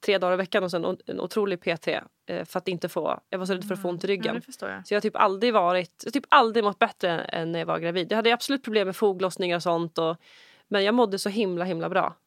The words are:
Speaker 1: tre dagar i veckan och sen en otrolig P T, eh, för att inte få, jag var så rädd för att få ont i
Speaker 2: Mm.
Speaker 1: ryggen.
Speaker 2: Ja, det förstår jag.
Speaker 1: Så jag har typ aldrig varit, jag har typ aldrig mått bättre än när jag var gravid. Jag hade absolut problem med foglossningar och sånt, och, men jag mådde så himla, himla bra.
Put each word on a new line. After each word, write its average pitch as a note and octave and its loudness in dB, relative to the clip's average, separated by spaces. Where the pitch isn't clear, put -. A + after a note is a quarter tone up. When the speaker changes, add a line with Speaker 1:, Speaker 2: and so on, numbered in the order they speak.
Speaker 1:
tre G3 4
dagar F3+ 2
i F3+ 0
veckan F#3+ 0
och F3 -4
sen F3+ -2
en - -6
otrolig F#3+ -2
P E3 -2
T, D#3 -2
eh, F3+ -6
för - -6
att F3+ -4
inte F3 -4
få, - -2
jag F#3+ -4
var F#3 -6
så F#3+ -2
rädd F#3+ -4
för G3 -4
att G3 -8
få F#3 -2
ont F3 -6
i F#3+ -2
Speaker 2:
Mm. G3 2
Speaker 1:
ryggen. F3+ -6
Speaker 2:
Ja, A#3+ -4
det A#3 -16
förstår G3 -12
jag. F#3+ -12
Speaker 1:
Så - -2
jag G#3 4
har G#3 2
typ G#3+ -2
aldrig G#3 2
varit, F3+ 2
jag - -6
har F3 -8
typ - -2
aldrig A#3 6
mått G3+ 0
bättre F3+ 0
än E3 -4
när E3+ -4
jag E3 -4
var E3 0
gravid. E3+ -2
Jag G#3 2
hade A3+ 4
absolut C4+ -2
problem G#3+ 2
med F#3 -4
foglossningar F#3 0
och E3 -2
sånt, E3+ 0
och, E3 0
men G3+ 2
jag G#3 2
mådde G#3 4
så G#3 -2
himla, F#3 0
himla E3 -2
bra. F3+ 0